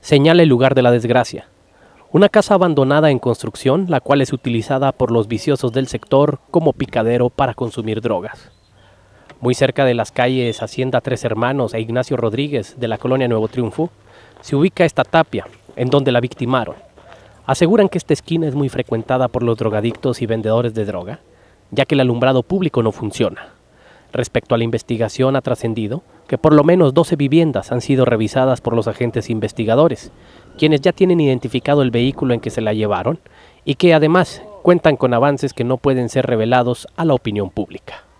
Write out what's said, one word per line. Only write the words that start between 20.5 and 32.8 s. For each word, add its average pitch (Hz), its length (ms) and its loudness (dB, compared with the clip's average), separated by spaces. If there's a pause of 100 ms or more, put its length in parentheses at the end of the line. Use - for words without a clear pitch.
de 110 120 -4
droga, 95 340 -10 (520)
ya - 140 0
que 151 100 -2
el 135 60 2
alumbrado 127 420 2
público 180 380 -2
no 110 120 0
funciona. - 560 -6 (640)
Respecto 123 420 -2
a - 20 0
la 117 60 0
investigación, 117 720 -2
ha 131 60 -2
trascendido 113 600 -4 (260)
que 131 100 -4
por 156 160 4
lo 147 100 8
menos 156 300 4
doce 165 240 2
viviendas 143 540 0
han 123 100 -2
sido 131 240 2
revisadas 120 560 0
por 113 120 -4
los 117 140 0
agentes 117 420 -4
investigadores, 113 840 0 (460)
quienes 156 240 2
ya 175 120 0
tienen 180 260 2
identificado 135 640 0
el 127 100 0
vehículo 123 420 0
en 113 60 -2
que 110 100 -8
se 113 120 -6
la 107 120 -2
llevaron 107 460 -2 (460)